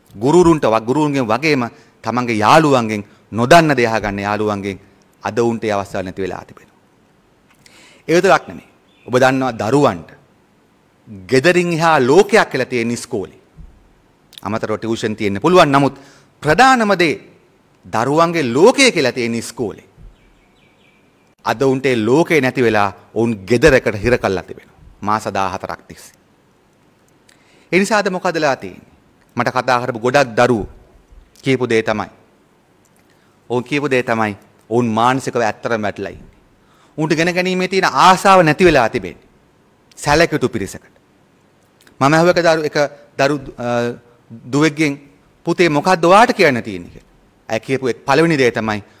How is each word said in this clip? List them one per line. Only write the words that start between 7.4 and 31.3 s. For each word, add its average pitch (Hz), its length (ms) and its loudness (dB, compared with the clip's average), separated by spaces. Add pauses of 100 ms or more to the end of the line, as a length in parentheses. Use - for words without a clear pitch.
ඒ 156 80 0
විතරක් 175 320 2
නෙමෙයි. 87 200 -18 (380)
ඔබ 113 140 -2
දන්නවා 131 380 2
දරුවන්ට 110 520 0 (1160)
ගෙදරින් 175 440 2
එහා 160 340 2
ලෝකයක් 180 440 4
කියලා 127 220 -4
තියෙන 117 180 -2
ඉස්කෝලේ. 107 500 -10 (1000)
අමතර 107 360 -6
ටියුෂන් 110 380 -6
තියෙන්න 98 240 -4
පුළුවන්. 165 320 4
නමුත් 139 220 2 (480)
ප්‍රධානම 220 560 2
දේ 156 160 0 (720)
දරුවන්ගේ 143 640 0
ලෝකය 233 400 4
කියලා 135 200 -2
තියෙන 117 220 -4
ඉස්කෝලේ. 110 540 -10 (1600)
අද 113 180 -4
ඔවුන්ට 135 240 0
ඒ 127 100 0
ලෝකේ 139 440 2
නැති 127 220 -2
වෙලා 107 300 0 (220)
ඔවුන් 117 180 -2 (140)
ගෙදරකට 120 560 2
හිර 120 160 0
කරලා 95 240 -4
තිබෙනවා. - 320 -20 (260)
මාස 107 240 -4
දාහතරක් 95 640 -6
තිස්සේ. - 280 -20 (1600)
ඒ 175 60 2
නිසා 208 200 0
අද 202 120 -2
මොකද 180 240 -4
වෙලා 151 220 -2
තියෙන්නේ? - 360 -16 (440)
මට 120 120 -2
කතා 123 320 0
කරපු 123 180 -6
ගොඩක් 127 380 0
දරුවෝ 120 320 2 (720)